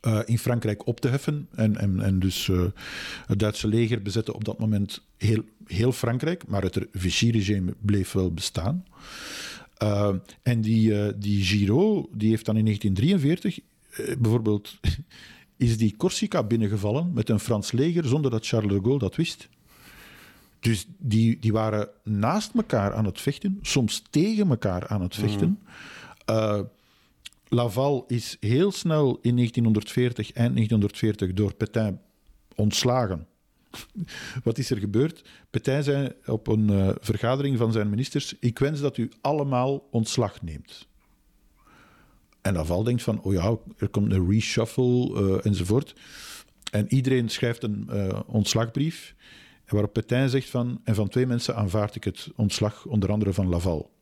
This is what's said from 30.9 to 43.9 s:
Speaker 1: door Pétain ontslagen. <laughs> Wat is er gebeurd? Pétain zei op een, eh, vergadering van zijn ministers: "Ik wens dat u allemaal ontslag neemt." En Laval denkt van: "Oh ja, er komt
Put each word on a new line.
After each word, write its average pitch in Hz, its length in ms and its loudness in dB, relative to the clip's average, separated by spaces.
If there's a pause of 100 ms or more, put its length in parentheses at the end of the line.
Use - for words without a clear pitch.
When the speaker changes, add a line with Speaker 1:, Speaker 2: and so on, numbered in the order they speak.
Speaker 1:
door 98 200 0
Pétain 107 460 -2 (560)
ontslagen. 107 720 0 (520)
<laughs> - 640 -12
Wat 113 140 0
is 135 140 -4
er 120 60 0
gebeurd? 104 520 -2 (200)
Pétain 135 340 -2
zei 139 280 0 (140)
op - 220 -4
een, 107 220 2
eh, 98 200 4 (100)
vergadering 131 580 0
van 113 140 2
zijn 107 180 0
ministers: - 500 -4
"Ik 117 200 0
wens 156 200 0
dat 139 180 -2
u 113 120 -2 (120)
allemaal 139 680 0
ontslag 113 500 -2
neemt." - 460 -12 (1500)
En 101 120 0
Laval 85 300 0
denkt 120 200 0
van: 104 180 -2
"Oh 95 120 0
ja, 98 240 2 (200)
er 101 120 -2
komt 104 220 0